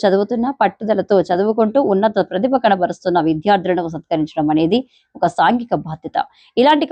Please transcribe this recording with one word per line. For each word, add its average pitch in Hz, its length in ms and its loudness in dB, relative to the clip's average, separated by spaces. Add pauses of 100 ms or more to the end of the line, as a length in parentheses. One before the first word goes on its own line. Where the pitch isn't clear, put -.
చదువుతున్న, 208 460 0 (140)
పట్టుదలతో 202 560 0 (120)
చదువుకుంటూ 214 500 0 (140)
ఉన్నత 202 260 0 (120)
ప్రతిభ 247 340 -2
కనబరుస్తున్న 180 540 0 (100)
విద్యార్థులను 175 640 0
సత్కరించడం 156 580 -4
అనేది 165 260 2 (380)
ఒక 175 100 -2 (100)
సాంఘిక 226 380 0 (120)
బాధ్యత. 156 320 -10 (420)
ఇలాంటి 294 320 4